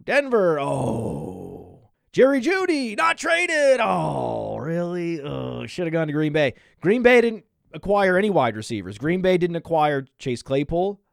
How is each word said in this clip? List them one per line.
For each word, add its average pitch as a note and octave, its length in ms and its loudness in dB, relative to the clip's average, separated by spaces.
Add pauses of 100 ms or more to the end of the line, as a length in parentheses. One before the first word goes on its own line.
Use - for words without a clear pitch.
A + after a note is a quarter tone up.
Denver, A3 560 2
oh. - 1300 -6 (220)
Jerry C4 300 4
Jeudy, D#4 520 0
not D#4+ 220 0
traded, D#4+ 640 2
oh, C3 800 -2
really? E3+ 640 -6
Oh, B2+ 440 -8
should E3+ 200 -6
have D#3+ 80 -2
gone D#3+ 140 0
to D3 40 -4
Green D3+ 220 0
Bay. D3 180 2 (300)
Green A3 200 2
Bay B3 200 8
didn't A3 220 -2 (280)
acquire F#3 460 2
any G#3 100 2
wide C3+ 260 2
receivers. G#2 440 -8
Green E3+ 240 -2
Bay F#3 160 4
didn't E3+ 180 -2
acquire D3+ 480 0 (140)
Chase B2 240 -6
Claypool. E3 580 -2 (120)